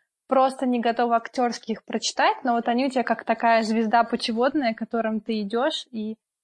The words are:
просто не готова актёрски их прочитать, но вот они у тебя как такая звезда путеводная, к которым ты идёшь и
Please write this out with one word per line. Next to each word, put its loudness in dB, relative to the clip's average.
просто 2
не 0
готова 2
актёрски -2
их -6
прочитать, 0
но 2
вот -2
они 0
у 0
тебя -2
как -2
такая 2
звезда 2
путеводная, 0
к -12
которым -4
ты -4
идёшь -2
и -8